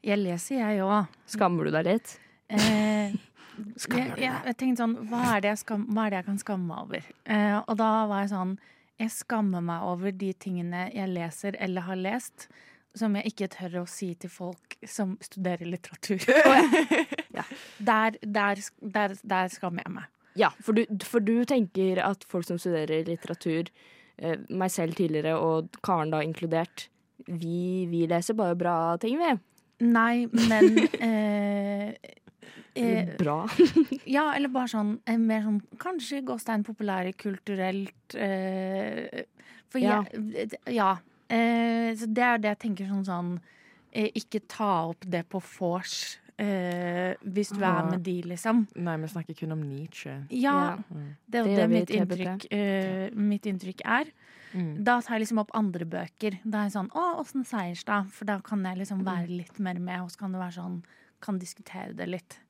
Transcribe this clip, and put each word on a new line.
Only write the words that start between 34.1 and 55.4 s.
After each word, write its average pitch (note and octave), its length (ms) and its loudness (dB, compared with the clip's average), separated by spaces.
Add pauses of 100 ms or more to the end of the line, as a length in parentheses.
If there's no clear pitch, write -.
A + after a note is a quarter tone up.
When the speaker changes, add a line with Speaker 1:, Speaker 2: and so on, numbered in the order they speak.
Speaker 1:
ja, D4+ 160 2
eller C#4+ 160 0
bare B3+ 240 -2
sånn, G#3+ 300 0
eh, A3+ 180 0
mer A3 240 2
sånn, G#3+ 160 2 (140)
kanskje C#4+ 500 -6
gåstein A3+ 400 -2
populære F#3+ 480 -4
kulturelt, F#3+ 1040 -6
eh, F#3+ 1120 -4 (380)
for B3+ 200 -2
Speaker 2:
Ja. G#3 220 4
Speaker 1:
jeg, G#3+ 500 -6 (160)
ja. G3 220 4 (300)
Eh, A#3 680 2
så A3 160 -6
det A3 140 2
er A#3+ 180 4
det G#3 140 0
jeg - 80 -12
tenker G3 260 -4
sånn, G3 160 0
sånn, F3 280 -4 (600)
eh, G#3+ 200 0
ikke G#3+ 320 -4
ta G#3 280 0 (120)
opp E3+ 200 -8
det F3 220 -2
på F#3+ 160 -6
vors, F3+ 540 -4 (380)
eh, F3+ 880 -2
hvis G3+ 300 -2
du G3+ 80 -6
er G3+ 60 0
Speaker 3:
Ja. F3 240 4
Speaker 1:
med F3+ 160 0
de, F3+ 180 -2
liksom. F3+ 380 2 (140)
Speaker 3:
Nei, F3 240 -2
vi D#3 100 -6
snakker E3 260 -8
kun D#3+ 220 -6
om D#3 80 -4
Nietzsche. C#3 500 -10 (120)
Speaker 1:
Ja, B3+ 260 0
Speaker 2:
Ja. C#4+ 240 2 (160)
Speaker 3:
Mm. D3 160 -10 (180)
Speaker 1:
det A#3 140 -2
er - 20 2
jo G#3+ 60 4
Speaker 2:
Det G3+ 80 4
Speaker 1:
det - 20 6
Speaker 2:
gjør G#3+ 100 6
vi A3+ 60 6
i F3 60 6
Speaker 1:
mitt F3 80 0
Speaker 2:
T G#3+ 160 2
B F#3 100 0
T. F3+ 80 -4
Speaker 1:
inntrykk, F#3 300 -4
eh, F#3+ 640 0
mitt G#3 300 0
inntrykk F#3 380 -6
er. C4 280 2 (400)
Speaker 3:
Mm. F3+ 180 -2 (140)
Speaker 1:
Da A#3+ 160 4
tar A#3 160 -4
jeg A3 80 0
liksom A3 160 0